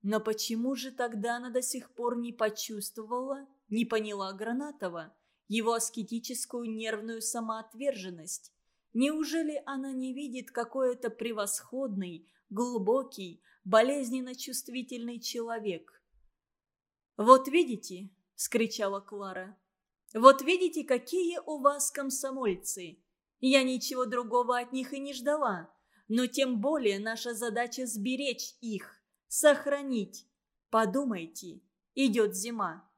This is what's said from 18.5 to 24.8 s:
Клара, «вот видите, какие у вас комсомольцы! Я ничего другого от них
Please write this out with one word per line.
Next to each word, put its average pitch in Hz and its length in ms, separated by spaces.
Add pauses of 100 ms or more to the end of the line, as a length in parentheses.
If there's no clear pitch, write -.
Клара, 196 560 (580)
«вот 269 280
видите, 330 420
какие 339 540
у 302 200
вас 285 320
комсомольцы! 254 1080 (420)
Я 262 220
ничего 254 440
другого 240 520
от 247 140
них 262 200